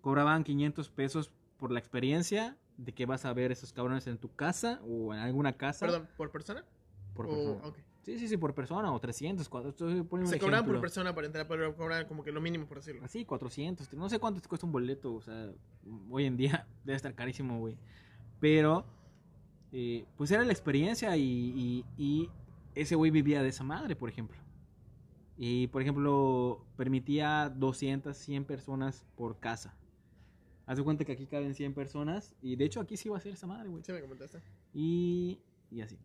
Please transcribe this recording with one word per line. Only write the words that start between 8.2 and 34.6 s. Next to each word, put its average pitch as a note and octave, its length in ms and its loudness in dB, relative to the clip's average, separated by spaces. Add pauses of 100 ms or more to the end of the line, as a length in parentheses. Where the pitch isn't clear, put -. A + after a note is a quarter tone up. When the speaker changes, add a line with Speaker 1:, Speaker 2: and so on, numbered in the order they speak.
Speaker 1:
sí, G#3+ 100 2
por D3 160 0
persona, E3+ 380 -2
o A#2+ 80 0
trescientos, D3+ 500 -4
cuatrocientos, C#3 400 -4
estoy F3 180 0
poniendo F3+ 220 0
un - 40 2
Speaker 2:
Se D3+ 60 0
cobraban A3 240 4
por - 120 2
Speaker 1:
ejemplo. - 40 2
Speaker 2:
persona F3+ 340 -2
para D#3 120 -4
entrar, D#3 200 -4
pero D#3+ 300 -2
cobraban E3 300 -2
como D#3 180 -10
que D3 80 -4
lo D3+ 80 -2
mínimo, E3 260 -2
por C#3 120 -12
decirlo. C#3 260 -12
Speaker 1:
Así, A3 220 -6
cuatrocientos, C#3 680 -6
no D#3+ 160 -6
sé A3+ 100 0
cuánto G#3 220 -2
te - 80 -16
cuesta F3 180 -4
un E3 60 -2
boleto, B2+ 420 -2
o A2 60 -8
sea, A2 320 -10 (580)
hoy C3+ 140 2
en B2+ 120 2
día C3+ 380 4
<laughs> - 100 -20
debe C3+ 120 -2
estar C3+ 180 -6
carísimo, B2 460 -4
güey. A2+ 160 -4 (640)
Pero, D#3 460 8 (840)
eh, A#2+ 340 -4 (100)
pues D3 140 0
era G#3+ 140 6
la A#3+ 80 6
experiencia F3+ 640 2
y, D3+ 60 6
y, B2 640 0 (140)
y D3 320 2 (440)
ese D3+ 200 0
güey D#3+ 160 8
vivía D3 320 6
de C3 80 2
esa B2+ 140 -6
madre, F3 300 -4
por B2 140 -6
ejemplo. A2+ 300 -8 (1000)
Y, B2 320 2
por C3 140 0
ejemplo, C3+ 840 4 (120)
permitía C#3+ 800 2
doscientas, C3+ 640 0
cien C#3 280 -4
personas C3+ 600 -4 (120)
por A2+ 220 -6
casa. A2+ 380 -6 (920)
Haz C3 120 -2
de C#3 60 0
cuenta D3+ 200 2
que C#3+ 80 -4
aquí C3 140 -6
caben C#3+ 280 -2
cien C#3 200 -4
personas, D3 680 -4
y B2+ 140 -2
de C3+ 80 6
hecho D#3+ 160 0
aquí G3+ 160 -6
sí G#3+ 120 -6
va G#3 100 -2
a - 20 -6
ser G3+ 140 -10
esa F3+ 120 -12
madre, G#3 220 -10
güey. E3 160 -10
Speaker 2:
Sí, F#3 80 -10
me F3 80 -8
comentaste. C3+ 380 -14 (340)